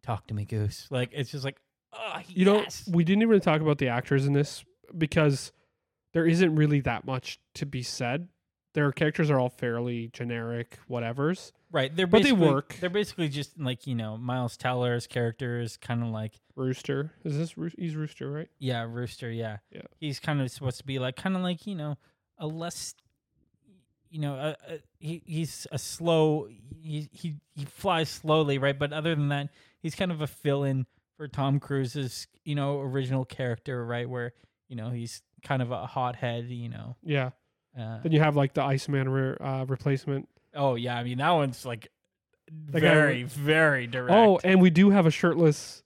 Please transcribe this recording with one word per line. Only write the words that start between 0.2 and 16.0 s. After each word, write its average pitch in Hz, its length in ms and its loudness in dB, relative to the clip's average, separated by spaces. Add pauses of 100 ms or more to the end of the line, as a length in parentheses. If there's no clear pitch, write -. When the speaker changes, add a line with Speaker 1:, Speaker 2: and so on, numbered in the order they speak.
Speaker 1:
to 110 80 -8
me, 104 100 -4
Goose." 107 460 -4
Like, 123 220 -4
it's 143 180 -6
just 135 140 -10
like, 135 160 -8 (320)
"Oh, - 360 -10
Speaker 2:
You 180 160 2
know, 208 180 6
Speaker 1:
yes." - 300 -10
Speaker 2:
we 170 120 4
didn't 196 180 4
even 220 180 6
talk 156 220 2
about 151 160 2
the 135 100 0
actors 135 380 0
in 143 80 2
this 147 300 0 (320)
because 151 560 2 (600)
there 165 140 2
isn't 170 300 4
really 147 240 4
that 120 260 -2
much 127 320 -8 (160)
to - 120 -6
be 127 160 -8
said, 147 460 -4 (500)
their 143 140 4
characters 156 360 0
are 139 120 4
all 127 80 2
fairly 120 640 -4
generic 117 680 -6 (100)
whatevers. 123 640 -2 (220)
Speaker 1:
Right, 143 220 0
they're 185 120 2
Speaker 2:
But 190 160 8
they 285 80 6
Speaker 1:
basically, 180 220 6
Speaker 2:
work. - 280 -2
Speaker 1:
they're 180 100 -4
basically 180 380 -2
just, 143 300 -8
like, 127 300 -6
you 127 80 -2
know, 110 200 -6
Miles 123 400 -4
Teller's 123 520 -2
character 120 520 -4
is 117 160 -8
kinda 120 300 -4